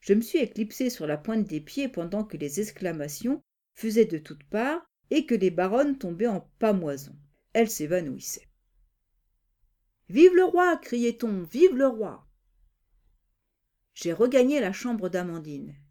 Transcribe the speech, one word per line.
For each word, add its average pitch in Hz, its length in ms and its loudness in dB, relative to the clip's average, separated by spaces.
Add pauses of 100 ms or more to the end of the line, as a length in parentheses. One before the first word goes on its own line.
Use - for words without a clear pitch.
Je - 140 4
me 214 60 2
suis 233 180 -2
éclipsée 240 520 -2
sur 165 160 -8
la 151 120 -2
pointe 220 280 -2
des 156 140 -6
pieds 269 280 -6
pendant 196 360 -6
que 208 120 -16
les 147 240 -6
exclamations 185 840 -6 (320)
fusaient 220 300 4
de 170 140 -6
toutes 151 260 -16
parts 269 420 -4 (240)
et 294 160 2
que 240 80 2
les 190 160 2
baronnes 226 480 0
tombaient 175 280 -4
en 196 160 -2 (160)
pâmoison. 165 580 -2 (360)
Elles 220 180 2
s'évanouissaient. « 151 800 -6 (1600)
Vive 339 260 8
le 370 100 6
roi ! » 349 380 2
criait-on, « 233 680 -4
vive 294 260 4
le 269 100 2
roi ! » 220 400 -4 (1700)
J'ai - 180 -6
regagné 254 480 4
la 196 120 -2
chambre 208 360 -6
d'Amandine. 160 680 -8 (160)